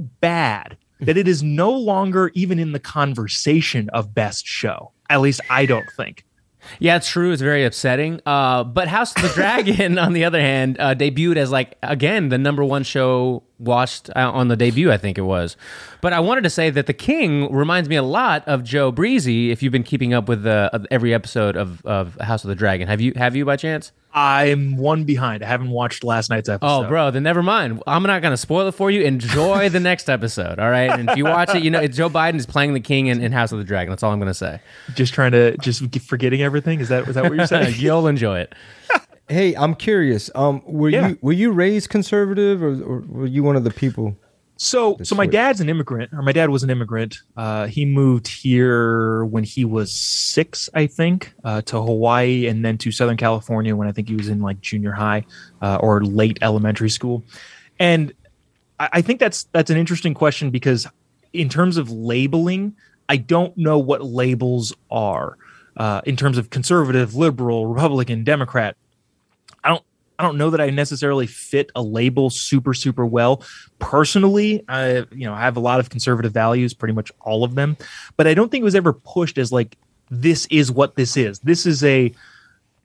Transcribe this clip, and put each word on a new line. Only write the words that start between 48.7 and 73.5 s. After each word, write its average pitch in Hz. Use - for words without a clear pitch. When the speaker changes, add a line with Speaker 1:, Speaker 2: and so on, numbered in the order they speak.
Speaker 1:
when 110
he 123
was 110
six, -
I 151
think, 175
uh, 107
to 113
Hawaii 120
and 113
then 110
to 117
Southern 120
California 113
when 104
I 104
think 107
he 110
was 104
in, 104
like, 98
junior 101
high, 107
uh, 98
or 104
late 104
elementary 107
school. 120
And 165
I, 151
I 170
think 233
that's, 214
that's 160
an 160
interesting 165
question 147
because 123
in 165
terms 170
of 139
labeling, 160
I 143
don't 170
know 156
what 135
labels 123
are, 101
uh, 104
in 135
terms 135
of 113
conservative, 127
liberal, 123
Republican, 127
Democrat. 123
I -
don't, 165
I 165
don't 156
know 151
that 160
I 143
necessarily 139
fit -
a -
label 123
super, 131
super 127
well. 120